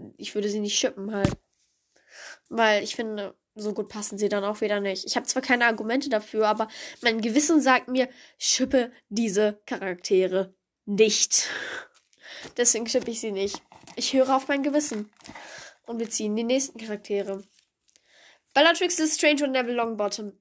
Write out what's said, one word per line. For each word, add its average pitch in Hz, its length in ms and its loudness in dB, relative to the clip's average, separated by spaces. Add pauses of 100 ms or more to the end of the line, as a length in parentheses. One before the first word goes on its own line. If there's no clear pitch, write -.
(180)
ich - 180 -10
würde 208 140 -2
sie 208 100 -2
nicht 208 180 -2
shippen 208 360 -4
halt. 196 240 0 (1120)
Weil 220 340 2
ich - 120 -8
finde, 214 400 -8 (200)
so 214 180 -4
gut 208 140 -6
passen 208 300 -8
sie 208 100 0
dann 202 160 0
auch 208 160 -2
wieder 208 220 0
nicht. 196 240 -4
Ich - 100 -2
hab 247 120 -4
zwar - 140 -2
keine 240 260 2
Argumente 233 420 -2
dafür, 214 380 0
aber 220 200 0 (340)
mein 226 200 2
Gewissen 294 400 4
sagt 254 260 4
mir, 254 220 0 (280)
shippe 247 540 2 (160)
diese 208 580 0
Charaktere 185 880 0 (320)
nicht. 208 600 4 (1120)
Deswegen 233 300 2
shippe 240 240 -2
ich 226 100 -6
sie 220 100 -4
nicht. 196 300 -4 (340)
Ich - 180 -4
höre 262 220 4
auf 262 120 0
mein 277 160 0
Gewissen. 277 480 -2 (760)
Und 233 140 -6
wir 226 100 -4
ziehen 214 260 -2
die 233 80 -2
nächsten 254 360 0
Charaktere. 202 640 -6 (1120)
Bellatrix 330 440 6
Lestrange 302 480 2
und 262 60 0
Neville 247 260 0
Longbottom. 214 640 -4